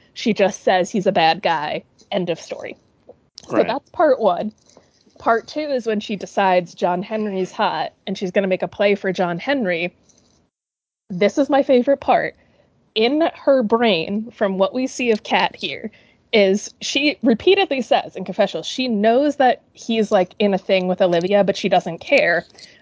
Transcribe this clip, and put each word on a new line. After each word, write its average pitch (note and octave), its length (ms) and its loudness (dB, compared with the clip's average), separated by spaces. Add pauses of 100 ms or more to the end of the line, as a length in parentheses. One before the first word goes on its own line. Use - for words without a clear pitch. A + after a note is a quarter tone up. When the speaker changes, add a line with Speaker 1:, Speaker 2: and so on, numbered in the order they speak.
(140)
Speaker 1:
She - 180 -2
just F#3+ 300 0
says F#3 260 2
he's G3 200 -2
a F#3 40 0
bad E3 300 2
guy. D#3 400 -4 (300)
End F3+ 180 -4
of D#3+ 80 -4
story. - 380 -14 (720)
So - 100 -6
Speaker 2:
Right. F3 80 2
Speaker 1:
that's A#3+ 240 -8
part D#4 300 0
one. G#3 320 -2 (640)
Part A3+ 280 -2
two - 140 -8
is C#4 260 -4
when G#3+ 140 -2
she G#3 160 -8
decides F3+ 580 0
John F3+ 280 -2
Henry's G#3 500 -6
hot D#3+ 400 -4 (140)
and F#3+ 100 -6
she's F#3 140 -6
gonna G3 160 2
make F#3 160 0
a F#3 60 -4
play G3+ 260 2
for F#3+ 180 -4
John F3 260 -2
Henry. F3+ 560 -2 (1160)
This G3+ 280 0
is C4+ 120 2
my C#4 120 4
favorite C4+ 380 2
part. - 340 0 (600)
In C#4+ 400 0
her C4+ 280 2
brain, A3 680 0
from G3 280 -2
what F#3+ 160 0
we B3+ 120 -2
see B3 240 -4
of G#3+ 120 0
Kat G3 340 -2
here, D3 340 -10 (420)
is G3+ 480 2
she C#4+ 420 -2
repeatedly D4 600 2
says - 340 -2
in F#3 80 -10
confessional, F#3+ 380 -2
she - 260 -4
knows A#3 480 2
that B3+ 260 2 (120)
he's, A3+ 360 -2
like, F#3 280 2
in G3+ 160 2
a - 40 -2
thing F#3 300 0
with F#3 140 0
Olivia, F#3 420 2
but F#3 120 -2
she F3 120 -4
doesn't E3+ 300 0
care. E3+ 480 0 (360)